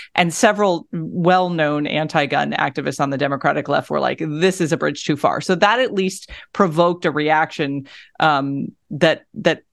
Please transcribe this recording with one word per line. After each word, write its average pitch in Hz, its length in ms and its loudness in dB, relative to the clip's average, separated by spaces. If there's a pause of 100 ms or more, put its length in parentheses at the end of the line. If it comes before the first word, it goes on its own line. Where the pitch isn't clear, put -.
(160)
And 175 180 2
several 202 560 2
well-known 165 960 0
anti-gun 147 640 0
activists 143 480 -4
on 143 100 0
the 139 80 -4
Democratic 143 500 -2
left 143 220 0
were 147 100 -2
like, 131 260 -2
"This 170 340 0
is 160 120 0
a 160 40 0
bridge 147 280 -4
too 151 120 0
far." 92 240 0
So 185 140 0
that 208 240 2
at 254 160 -2
least 190 360 -4 (220)
provoked 175 520 2
a 160 80 2
reaction, 151 760 0 (320)
um, 139 540 0 (180)
that, 156 440 0
that - 280 0 (100)